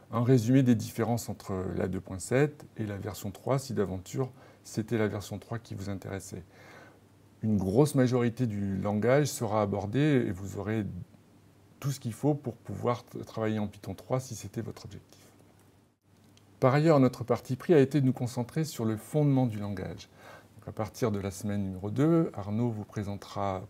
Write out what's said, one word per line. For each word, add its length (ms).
un 100
résumé 420
des 120
différences 540
entre 240
la 100
deux 140
point 180
sept 460
et 100
la 120
version 340
trois, 260
si 160
d'aventure 600
c'était 320
la 100
version 320
trois 180
qui 160
vous 160
intéressait. 540
Une 140
grosse 400
majorité 520
du 300
langage 500
sera 340
abordée 680
et 40
vous 260
aurez 280
tout 120
ce 100
qu'il 100
faut 220
pour 240
pouvoir 480
t-, 140
travailler 400
en 80
Python 260
trois 260
si 160
c'était 260
votre 220
objectif. 380
Par 140
ailleurs, 260
notre 240
parti 320
pris 180
a 60
été 220
de 40
nous 80
concentrer 520
sur 180
le 140
fondement 480
du 120
langage. 520
Donc, 100
à 60
partir 380
de 80
la 120
semaine 320
numéro 280
deux, 420
Arnaud 360
vous 160
présentera 840